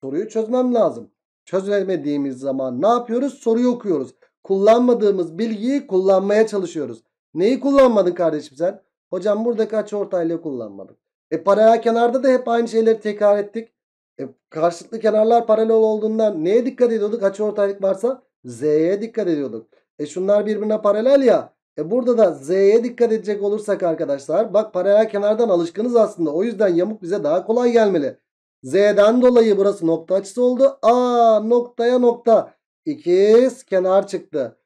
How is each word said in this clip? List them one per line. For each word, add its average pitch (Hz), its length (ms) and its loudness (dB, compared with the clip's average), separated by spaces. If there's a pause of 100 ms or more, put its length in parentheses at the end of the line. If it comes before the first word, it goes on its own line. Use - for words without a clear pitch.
Soruyu 151 280 -8
çözmem 240 460 -2
lazım. 143 360 -2 (340)
Çözemediğimiz 170 920 -4
zaman 131 440 -6
ne 196 60 2
yapıyoruz? 240 460 -2
Soruyu 240 340 -2
okuyoruz. 190 460 -4 (300)
Kullanmadığımız 196 960 2
bilgiyi 233 480 -4
kullanmaya 196 600 0
çalışıyoruz. 165 560 -8 (320)
Neyi 214 260 0
kullanmadın 254 520 2
kardeşim 165 440 -4
sen? 180 260 -6 (280)
Hocam 202 340 -2
buradaki 220 320 -4
açıortaylığı 185 680 -4
kullanmadık. 107 540 -12 (340)
E, 160 120 -6
paralel 220 400 4
kenarda 233 400 0
da 277 60 2
hep 254 200 0
aynı 233 200 0
şeyleri 220 320 0
tekrar 208 380 0
ettik. 220 340 -10 (480)
E, 131 80 -10 (220)
karşılıklı 170 500 -4
kenarlar 220 460 2
paralel 220 240 2
olduğundan 220 760 0
neye 226 220 0
dikkat 247 260 0
ediyorduk? 208 300 -4
Açıortaylık 202 600 -2
varsa 196 400 -4 (220)
Z'ye 151 580 -2
dikkat 220 260 -6
ediyorduk. 131 380 -6 (320)
E, 147 80 -8
şunlar 202 400 0
birbirine 214 360 -2
paralel 226 400 2
ya. 190 320 2 (240)
E, 156 120 -6
burada 240 280 0
da 196 140 4
Z'ye 196 520 2
dikkat 233 280 -2
edecek 202 300 -4
olursak 202 400 -4
arkadaşlar, 165 720 -4
bak 214 180 0
paralel 202 360 2
kenardan 208 400 0
alışkınız 196 480 -2
aslında. 175 360 0
O 170 120 -2
yüzden 214 240 0
yamuk 185 340 -2
bize 180 220 -6
daha 170 220 -2
kolay 240 260 0
gelmeli. 185 440 2 (460)
Z'den 202 600 4
dolayı 226 340 4
burası 196 300 0
nokta 165 280 -2
açısı 196 280 -4
oldu. 254 400 2
A 240 580 4
noktaya 240 580 0
nokta. 233 560 2 (300)
İkiz 202 800 2
kenar 190 420 0
çıktı. 139 600 -8